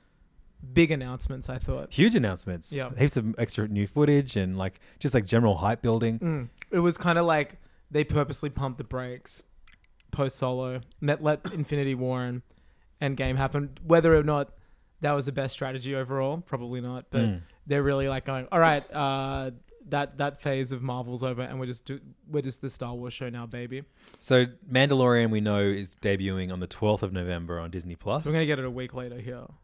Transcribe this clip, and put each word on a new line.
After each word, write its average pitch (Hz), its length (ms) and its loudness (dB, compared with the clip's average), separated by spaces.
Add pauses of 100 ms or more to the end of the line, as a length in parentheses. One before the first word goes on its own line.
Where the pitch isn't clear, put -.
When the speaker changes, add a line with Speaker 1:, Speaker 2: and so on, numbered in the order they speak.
(720)
Speaker 1:
big 160 180 6
announcements, 131 580 -6
I 127 80 -8
thought. 135 340 -4
Speaker 2:
Huge 226 240 6
announcements. 95 560 0
Speaker 1:
Yeah. 135 260 -4
Speaker 2:
Heaps 135 200 4
of 110 220 0
extra 110 280 -2
new 101 200 0
footage 143 500 2
and, 92 200 0
like, 95 220 -4 (200)
just, 135 160 -2
like, 107 100 4
general 110 320 4
hype 104 240 0
building. 113 380 2
Speaker 1:
Mm. 151 300 -4 (220)
It 180 80 2
was 170 200 2
kinda 170 240 2
like 156 340 0 (320)
they 147 140 2
purposely 147 480 -2
pumped 131 260 -6
the 123 60 -10
brakes 127 580 -10 (680)
post 135 260 -2
Solo, 127 440 -4 (200)
let, 147 220 0
let 151 220 2
<coughs> - 80 -8
Infinity 143 420 -2
War 127 260 -2
and 123 220 -6 (580)
Endgame 131 360 -2
happen. 135 340 -2 (120)
Whether 165 320 8
or 151 80 6
not 147 300 0 (480)
that 147 120 0
was 139 120 -2
the 139 60 -4
best 131 220 -4
strategy 131 420 -6
overall, 135 500 -2
probably 123 340 -6
not. 123 300 -8
But 117 120 0
Speaker 2:
Mm. 98 200 0 (240)
Speaker 1:
they're 143 160 0
really, 139 280 2
like, 135 160 -4
going, 131 260 -6
"All 180 80 4
right, 156 240 6 (100)
uh, 135 580 -2 (360)
that, 143 320 -4
that 143 220 -4
phase 135 320 -2
of 123 100 -6
Marvel's 123 400 -6
over, 123 180 -4
and 131 180 -8
we're 127 80 -6
just 123 180 -10
do-, 135 160 -10 (280)
we're 151 140 -2
just 127 180 -6
the 135 80 -8
Star 120 240 -8
Wars 123 200 -10
show 127 160 -8
now, 120 180 -10
baby." 123 360 -10 (360)
Speaker 2:
So 127 260 6 (260)
Mandalorian, 127 600 6
we 107 100 2
know, 104 200 4
is 98 340 0
debuting 95 560 0
on 90 80 -6
the 90 80 -4
twelfth 104 340 0
of 95 120 -4
November 87 460 -4
on 82 120 -8
Disney 87 240 -8
Plus. 131 300 -4
Speaker 1:
So 147 40 -2
we're 156 40 2
gonna 160 120 2
get 147 140 0
it 131 60 -6
a 127 40 -6
week 127 240 -10
later 123 260 -10
here. 120 260 -12 (180)